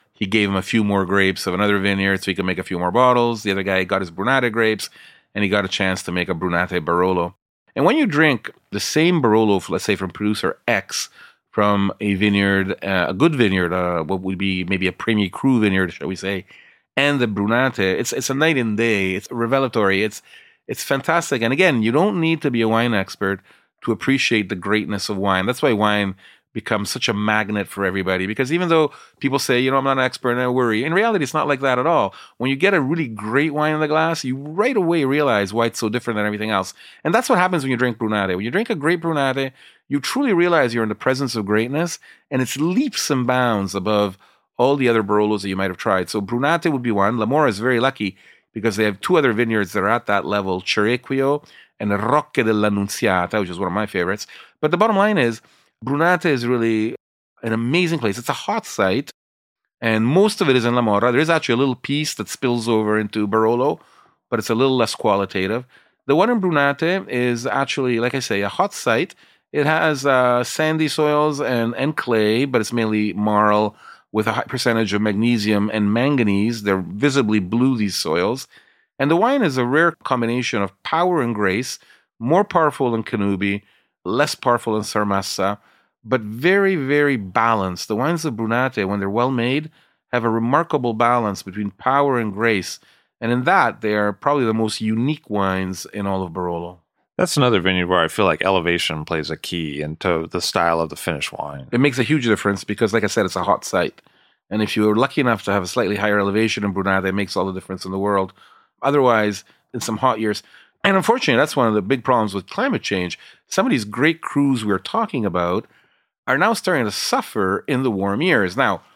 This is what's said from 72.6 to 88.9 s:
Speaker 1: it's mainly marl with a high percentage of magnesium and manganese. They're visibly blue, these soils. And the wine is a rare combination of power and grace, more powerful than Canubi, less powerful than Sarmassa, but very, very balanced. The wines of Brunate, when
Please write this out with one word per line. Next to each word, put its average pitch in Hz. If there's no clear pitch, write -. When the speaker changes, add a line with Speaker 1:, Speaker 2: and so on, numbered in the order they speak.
Speaker 1:
it's 104
mainly 107
marl 104
with 107
a 113
high 117
percentage 113
of 104
magnesium 107
and 104
manganese. 113
They're 98
visibly 107
blue, 120
these 101
soils. 92
And 143
the 170
wine 247
is 139
a 123
rare 156
combination 120
of 98
power 170
and 117
grace, 104
more 160
powerful 147
than 113
Canubi, 101
less 123
powerful 120
than 107
Sarmassa, 101
but 120
very, 180
very 143
balanced. 101
The 107
wines 156
of 143
Brunate, 113
when 101